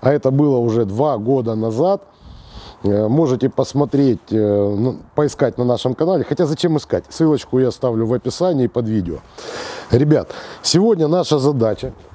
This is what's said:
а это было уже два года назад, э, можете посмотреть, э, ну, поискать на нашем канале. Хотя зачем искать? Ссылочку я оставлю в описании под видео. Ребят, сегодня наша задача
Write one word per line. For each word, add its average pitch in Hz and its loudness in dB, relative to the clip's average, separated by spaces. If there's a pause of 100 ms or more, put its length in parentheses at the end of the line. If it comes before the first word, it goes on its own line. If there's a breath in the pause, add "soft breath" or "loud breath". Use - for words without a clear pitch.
а 131 4
это 139 2
было 139 2
уже 117 2
два 120 0
года 113 -2
назад, 120 0 (800 loud breath)
э, 104 2
можете 131 2
посмотреть, 135 0 (100)
э, 110 0 (420)
ну, 117 -2 (180)
поискать 147 0
на 123 -2
нашем 123 0
канале. 160 0
Хотя 156 0
зачем 156 0
искать? 95 -2
Ссылочку 151 0
я 131 2
оставлю 113 -2
в 117 0
описании 131 0
под 123 -4
видео. 92 -2 (720 loud breath)
Ребят, 135 4 (320 loud breath)
сегодня 180 2
наша 156 2
задача 127 0 (220)